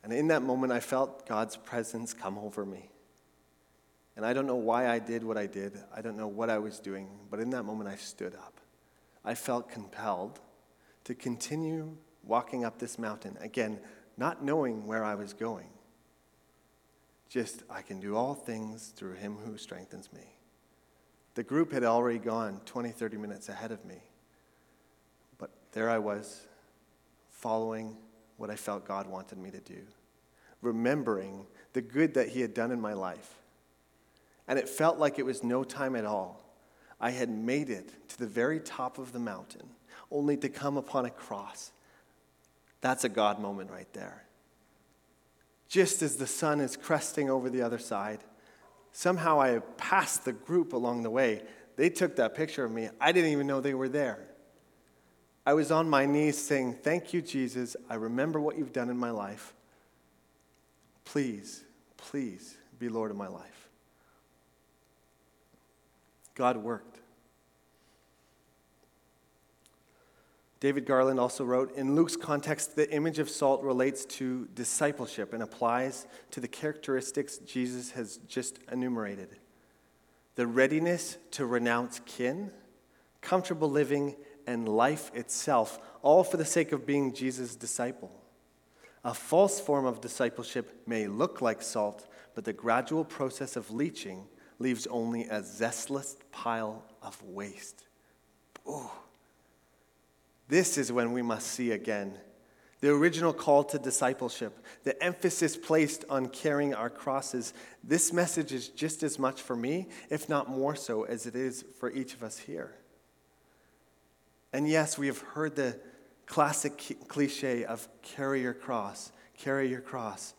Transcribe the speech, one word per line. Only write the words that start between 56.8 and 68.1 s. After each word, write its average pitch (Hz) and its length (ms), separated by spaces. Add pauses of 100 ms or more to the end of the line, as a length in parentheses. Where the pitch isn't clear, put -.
"Thank 170 280
you, 175 100
Jesus. 127 540 (140)
I 117 60
remember 127 440
what 151 180
you've 135 140
done 123 180
in 123 80
my 120 120
life. 104 440 (1500)
Please, 117 600 (320)
please 117 580 (220)
be 120 100
Lord 113 220
of 101 80
my 101 100
life." - 420 (2750)
God 123 220
worked. 110 420 (3500)